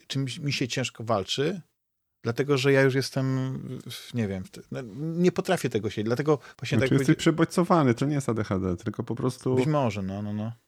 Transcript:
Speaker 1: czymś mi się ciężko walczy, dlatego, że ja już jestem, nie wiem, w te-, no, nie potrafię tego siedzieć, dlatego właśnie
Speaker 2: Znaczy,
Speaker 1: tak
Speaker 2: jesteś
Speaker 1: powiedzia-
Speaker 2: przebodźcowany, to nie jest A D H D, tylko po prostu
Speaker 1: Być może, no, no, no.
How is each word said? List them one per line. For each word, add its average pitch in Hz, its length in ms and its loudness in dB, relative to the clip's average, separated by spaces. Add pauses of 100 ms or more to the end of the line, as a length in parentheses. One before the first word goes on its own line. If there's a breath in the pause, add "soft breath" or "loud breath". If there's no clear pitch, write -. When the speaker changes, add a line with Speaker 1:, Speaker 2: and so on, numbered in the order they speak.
Speaker 1:
czymś 135 320 -6
mi 147 140 -4
się 127 160 -4
ciężko 120 360 -6
walczy, 135 560 -2 (640)
dlatego, 135 340 0
że 139 140 4
ja 135 100 6
już 131 120 4
jestem, 131 640 -2 (560)
nie 113 140 0
wiem, 95 160 -4
w - 60 -16
te-, - 100 -16 (120)
no, 131 80 -6 (160)
nie 165 360 2
potrafię 180 380 0
tego 104 200 -2
siedzieć, 104 160 -4
dlatego 139 320 2 (220 loud breath)
właśnie 123 180 0
Speaker 2:
Znaczy, 131 120 2
Speaker 1:
tak - 0 -
Speaker 2:
jesteś 135 160 4
Speaker 1:
powiedzia- 160 140 6
Speaker 2:
przebodźcowany, 160 720 4
to 139 120 0
nie 151 80 0
jest 139 140 -2
A 117 60 0
D 107 100 0
H 98 140 0
D, 92 180 0
tylko 110 260 -6
po 117 120 -6
prostu 131 400 -2
Speaker 1:
Być 127 120 2
może, 123 360 0
no, 95 200 -6
no, 104 100 -6
no. 107 200 -6 (160)